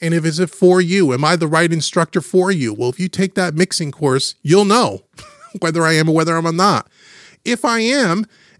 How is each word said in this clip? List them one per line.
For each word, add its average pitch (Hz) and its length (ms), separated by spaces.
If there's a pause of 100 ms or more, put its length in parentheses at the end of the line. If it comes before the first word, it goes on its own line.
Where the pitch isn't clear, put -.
And 165 140
if 160 100
is 160 140
it 175 100
for 185 320
you? 175 320
Am 135 120
I 165 100
the 165 140
right 165 240
instructor 165 480
for 185 320
you? 127 200
Well, 117 160
if 127 120
you 185 80
take 190 260
that 180 200
mixing 165 360
course, 135 520
you'll 190 220
know 196 380 (280)
<laughs> - 280
whether 165 240
I 160 120
am 160 140
or 156 60
whether 160 220
I'm 165 180
not. 180 340 (560)
If 240 200
I 233 160
am, 220 440 (360)